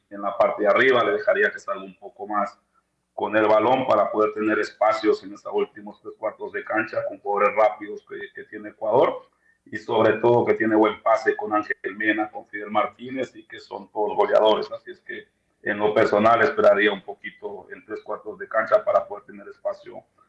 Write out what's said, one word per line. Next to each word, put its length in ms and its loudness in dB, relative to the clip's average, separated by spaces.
en 120 -14
la 160 -6
parte 260 2
de 40 2
arriba, 340 4
le 120 0
dejaría 360 2
que 100 -12
salga 220 -10
un 160 -18
poco 300 -18
más 320 -4
con 240 -2
el 80 4
balón 420 4
para 240 2
poder 220 0
tener 260 0
espacios 640 0
en 100 -16
estos 200 -14
últimos 480 -6
tres 160 -16
cuartos 340 -8
de 140 -10
cancha 320 -4
con 120 -12
jugadores 360 0
rápidos 520 -2
que, 120 -14
que 140 -16
tiene 220 -14
Ecuador 580 0
y 140 -12
sobre 400 2
todo 260 4
que 120 2
tiene 200 0
buen 260 2
pase 360 2
con 160 -6
Ángel 240 -2
Mena, 340 -2
con 180 -16
Fidel 220 -12
Martínez 640 -6
y 140 -20
que 140 -20
son 320 -16
todos 240 -2
goleadores, 560 2
así 180 -16
es 80 -20
que 300 -16
en 160 -4
lo 140 2
personal 480 4
esperaría 500 4
un 100 -6
poquito 720 -14
en 120 -20
tres 180 -12
cuartos 340 -10
de 120 -14
cancha 340 0
para 240 0
poder 160 -14
tener 240 -20
espacio 560 -12